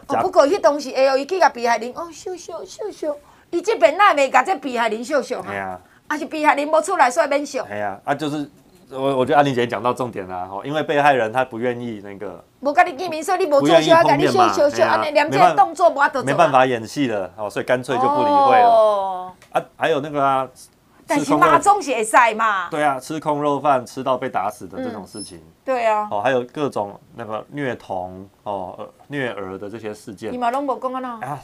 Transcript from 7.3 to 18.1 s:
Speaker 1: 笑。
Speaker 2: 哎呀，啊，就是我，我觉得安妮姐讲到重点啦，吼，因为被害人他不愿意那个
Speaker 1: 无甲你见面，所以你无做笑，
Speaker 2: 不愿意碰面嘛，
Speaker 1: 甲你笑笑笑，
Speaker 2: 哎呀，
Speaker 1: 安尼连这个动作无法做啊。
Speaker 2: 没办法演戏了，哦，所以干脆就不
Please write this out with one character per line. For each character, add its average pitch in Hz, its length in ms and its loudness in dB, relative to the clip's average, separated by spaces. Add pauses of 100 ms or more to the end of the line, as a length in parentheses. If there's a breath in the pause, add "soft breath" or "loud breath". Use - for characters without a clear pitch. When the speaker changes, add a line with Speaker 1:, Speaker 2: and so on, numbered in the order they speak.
Speaker 1:
笑。 262 240 -8
Speaker 2:
哎 104 80 -8
呀， 101 260 -6
啊， 143 120 -2
就 151 120 -6
是 147 220 -6 (400)
我， 135 280 -2
我 127 60 4
觉 123 80 0
得 151 60 4
安 143 80 6
妮 139 80 0
姐 120 140 0
讲 107 160 -4
到 123 100 0
重 123 160 -6
点 98 180 -10
啦， 92 200 -8
吼， 98 180 -8
因 143 80 -6
为 151 80 -2
被 143 180 -2
害 143 140 6
人 113 180 0
他 127 140 0
不 113 140 -10
愿 120 200 -2
意 113 240 -10
那 101 140 -14
个 92 260 -12 (180)
Speaker 1:
无 285 120 -2
甲 339 80 4
你 349 160 0
见 359 100 -6
面， 311 160 -8
所 359 120 -2
以 - 20 0
你 370 80 0
无 285 160 2
做 320 180 6
笑， 330 220 6
Speaker 2:
不 - 80 4
愿 285 100 4
意 151 60 2
碰 - 80 2
面 - 0 -
嘛， 381 140 6
Speaker 1:
甲 - 0 -
你 - 20 2
笑 294 200 2
笑 - 0 -
笑， - 160 0
Speaker 2:
哎 - 20 4
呀， - 80 2
Speaker 1:
安 - 120 0
尼 302 40 -4
连 302 180 2
这 269 80 0
个 359 180 8
动 339 200 4
作 349 120 4
无 285 60 2
法 285 160 2
做 269 120 -4
啊。 - 40 -4
Speaker 2:
没 - 80 2
办 156 180 4
法 131 140 6
演 117 220 -2
戏 143 220 -4
了， 98 280 -4
哦， 107 100 -4
所 127 140 -6
以 - 40 -6
干 127 180 0
脆 131 120 -4
就 247 60 0
不 294 220 2